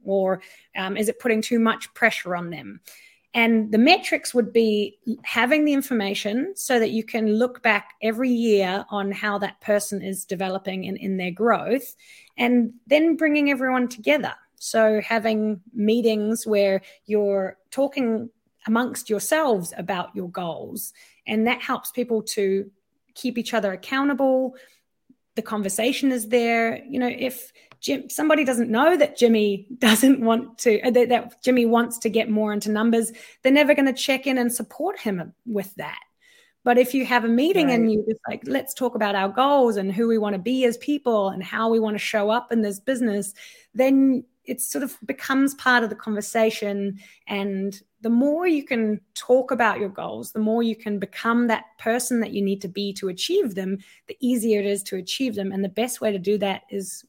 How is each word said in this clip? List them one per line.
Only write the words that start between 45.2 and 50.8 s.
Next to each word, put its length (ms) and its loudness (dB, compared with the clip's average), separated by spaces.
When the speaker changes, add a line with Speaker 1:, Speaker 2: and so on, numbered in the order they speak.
Speaker 1:
part 300 2
of 60 -4
the 60 -6
conversation, 1040 -2
and 520 -4
the 60 0
more 340 2
you 180 2
can 380 -2
talk 340 2
about 300 0
your 100 -4
goals, 420 -10
the 60 -8
more 240 0
you 140 0
can 240 -6